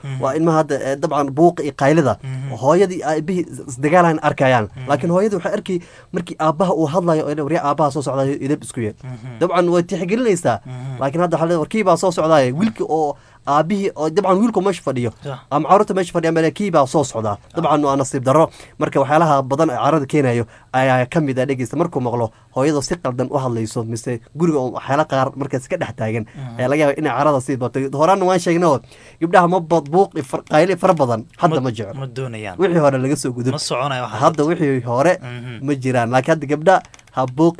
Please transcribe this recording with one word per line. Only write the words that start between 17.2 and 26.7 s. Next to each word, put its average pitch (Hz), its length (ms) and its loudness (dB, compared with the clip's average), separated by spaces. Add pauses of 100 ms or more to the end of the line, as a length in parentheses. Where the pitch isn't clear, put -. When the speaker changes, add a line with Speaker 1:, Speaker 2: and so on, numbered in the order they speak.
Speaker 1:
Sax. - 160 -12
Speaker 2:
Dabcan 151 280 2
waa 139 120 2
nasiib 139 280 -2
darro. 147 260 4 (280)
Marka 151 220 0
waxyaalaha 147 420 4
badan 139 280 0
ee 123 100 -4
carrada 143 260 2
keenayo 127 380 2 (280)
ayaa 127 360 2
ka 170 120 0
mid 131 180 -2
ah, 139 80 0
dhegeysta, 131 300 -4
markuu 170 240 -2
maqlo 120 300 -2 (240)
hooyada 143 280 0
si 156 140 -4
qaldan 127 340 -4
u 143 80 -2
hadlayso, 120 460 -4
mise 117 360 -8 (160)
guriga 156 240 0
oo 127 120 -4
waxyaala 147 360 -2
qaar 131 280 0
markaas 135 320 -6
ka 185 80 -4
dhex 127 200 -6
taagan, 110 320 -4
Speaker 1:
Mhm. 127 300 -14
Speaker 2:
ayaa 127 100 -2
laga 147 140 2